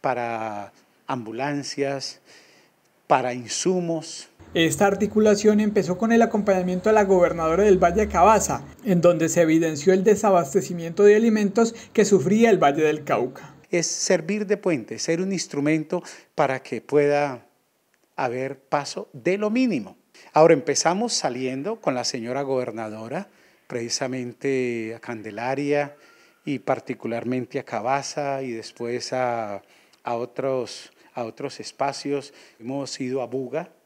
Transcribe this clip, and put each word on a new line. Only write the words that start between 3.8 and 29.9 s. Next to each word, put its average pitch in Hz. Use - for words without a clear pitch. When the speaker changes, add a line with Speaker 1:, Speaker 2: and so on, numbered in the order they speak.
Speaker 2:
Esta 170
articulación 208
empezó 202
con 226
el 233
acompañamiento 190
a 214
la 214
gobernadora 170
del 202
Valle, 180
Cabaza, 185
en 180
donde 165
se 147
evidenció 160
el 190
desabastecimiento 185
de 208
alimentos 226
que 214
sufría 208
el 202
Valle 151
del 151
Cauca. 123
Speaker 1:
Es 170
servir 196
de 196
puente, 156
ser 165
un 190
instrumento 156
para 131
que 113
pueda 143
haber 131
paso 160
de 170
lo 214
mínimo. 208
Ahora 165
empezamos 165
saliendo 131
con 143
la 120
señora 123
gobernadora, 120
precisamente 120
a 117
Candelaria 131
y 139
particularmente 123
a 127
Cabaza 135
y 127
después 120
a, 117